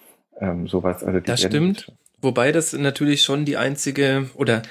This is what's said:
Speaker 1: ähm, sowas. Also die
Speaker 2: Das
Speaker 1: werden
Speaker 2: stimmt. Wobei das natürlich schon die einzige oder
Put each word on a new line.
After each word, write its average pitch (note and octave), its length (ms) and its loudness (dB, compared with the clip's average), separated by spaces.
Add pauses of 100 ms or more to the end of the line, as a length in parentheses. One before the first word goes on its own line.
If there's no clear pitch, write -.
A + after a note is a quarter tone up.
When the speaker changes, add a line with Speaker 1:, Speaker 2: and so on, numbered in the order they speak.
(400)
Speaker 1:
ähm, F2 280 -2
sowas. F2+ 360 -2
Also F#2 160 0
die F2 60 -2
Speaker 2:
Das A#2+ 180 0
Speaker 1:
werden D3+ 320 2
Speaker 2:
stimmt. - 220 -14 (240)
Wobei B2+ 320 2
das D#3+ 180 0
natürlich C#3+ 520 0
schon C#3+ 200 0
die C#3+ 140 -2
einzige C3+ 800 0
oder B2 360 0